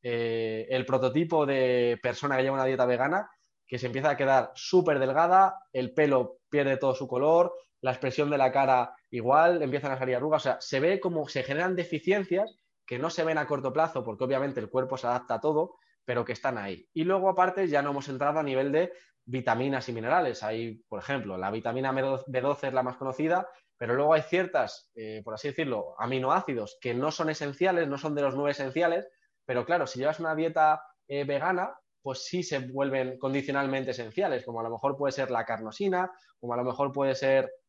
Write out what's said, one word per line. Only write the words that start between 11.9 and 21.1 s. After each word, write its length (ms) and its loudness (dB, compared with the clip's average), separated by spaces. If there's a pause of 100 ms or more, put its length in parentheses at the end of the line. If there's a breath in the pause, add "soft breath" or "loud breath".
que 120 -8
no 120 -2
se 140 -2
ven 140 0
a 80 -2
corto 260 -2
plazo, 300 0
porque 220 -4
obviamente 340 0
el 120 -8
cuerpo 260 -2
se 100 -6
adapta 280 -2
a 60 -4
todo, 360 0 (280 soft breath)
pero 200 -2
que 80 -6
están 260 -4
ahí. 340 -8
Y 120 -2
luego, 240 2
aparte, 400 2
ya 120 4
no 100 -2
hemos 180 -6
entrado 320 0
a 20 0
nivel 300 0
de 200 2 (320 loud breath)
vitaminas 640 -2
y 40 -6
minerales. 500 0
Hay, 460 -6
por 100 -8
ejemplo, 400 -6